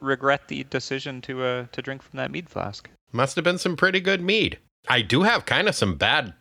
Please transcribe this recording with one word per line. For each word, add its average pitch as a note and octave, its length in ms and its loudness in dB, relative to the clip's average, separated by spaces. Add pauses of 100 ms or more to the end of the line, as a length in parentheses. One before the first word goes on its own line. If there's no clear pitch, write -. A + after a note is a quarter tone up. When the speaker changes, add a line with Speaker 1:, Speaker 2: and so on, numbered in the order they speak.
Speaker 1:
regret C3+ 480 0
the C#3 160 -8
decision C3+ 560 -6
to, C3 220 -6
uh, B2 280 -2
to C3+ 100 -12
drink C3+ 200 -10
from - 160 -18
that C3 140 -4
mead E3 180 -10
flask. G2 400 -8 (240)
Speaker 2:
Must B2+ 220 0
have E3+ 80 -2
been F3+ 140 2
some F3+ 180 -2
pretty F#3 240 2
good F#3 220 0
mead. G3 360 0 (300)
I B2+ 140 4
do A#2+ 220 2
have G#3+ 220 2
kinda E3 280 2
some F#2+ 220 2
bad A2+ 460 2